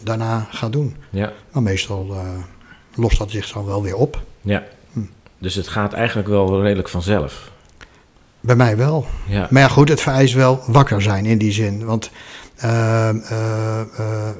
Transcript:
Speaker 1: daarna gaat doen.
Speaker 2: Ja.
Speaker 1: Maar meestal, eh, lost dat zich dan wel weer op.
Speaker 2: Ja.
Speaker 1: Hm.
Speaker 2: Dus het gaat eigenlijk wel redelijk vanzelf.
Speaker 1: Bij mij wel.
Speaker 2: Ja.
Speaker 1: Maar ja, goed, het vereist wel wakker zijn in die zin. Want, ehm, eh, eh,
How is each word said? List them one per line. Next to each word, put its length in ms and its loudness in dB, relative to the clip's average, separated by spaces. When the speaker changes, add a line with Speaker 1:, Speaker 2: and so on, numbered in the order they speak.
Speaker 1:
daarna 480 -4
gaat 220 -6
doen. 240 -4
Speaker 2:
Ja. 220 -4
Speaker 1:
Maar 100 0
meestal, 480 -4
eh, 80 -10
lost 240 2
dat 120 -6
zich 220 -8
dan 140 -8
wel 160 -4
weer 140 -4
op. 260 0
Speaker 2:
Ja. 220 -2
Speaker 1:
Hm. 80 -6
Speaker 2:
Dus 160 -6
het 140 -6
gaat 240 -2
eigenlijk 360 -2
wel 340 2
redelijk 260 0
vanzelf. 600 -4
Speaker 1:
Bij 160 2
mij 200 4
wel. 300 0
Speaker 2:
Ja. 220 -2
Speaker 1:
Maar 120 8
ja, 60 8
goed, 200 6
het 120 2
vereist 340 2
wel 320 4
wakker 360 4
zijn 240 0
in 120 4
die 140 2
zin. 320 -2
Want, 260 -4
ehm, 600 0
eh, 640 -4
eh, 480 -6